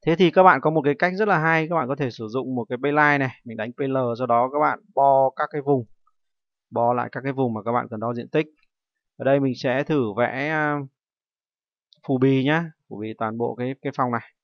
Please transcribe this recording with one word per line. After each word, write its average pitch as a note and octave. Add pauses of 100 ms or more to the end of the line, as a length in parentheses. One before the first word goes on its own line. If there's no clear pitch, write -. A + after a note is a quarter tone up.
Thế E3
thì F3
các F#3
bạn F3+
có D#3
một D#3+
cái C#3+
cách F3+
rất G#3+
là F3+
hay, D#3+
các E3+
bạn C#3
có C3+
thể C3+
sử A2
dụng B2+
một A#2
cái B2
Playline D3
này, C3
mình A2+
đánh A2+
P -
L, C3+ (220)
sau B2+
đó A#2+
các D3
bạn C#3+ (140)
bo C3+
các D3+
cái D3
vùng, C3+ (880)
bo A#2
lại A#2+
các C3
cái C#3
vùng B2+
mà G#2+
các A#2
bạn A#2+
cần G#2+
đo A#2
diện A#2
tích. D#3 (680)
Ở B2+
đây C#3
mình C3+
sẽ C3+
thử C3
vẽ, B2
à, D3+ (1300)
phủ C3
bì C3
nhá, D#3+ (180)
phủ G#2
bì A2
toàn A2
bộ A#2+
cái, B2
cái C#3
phòng B2+
này. A2+ (220)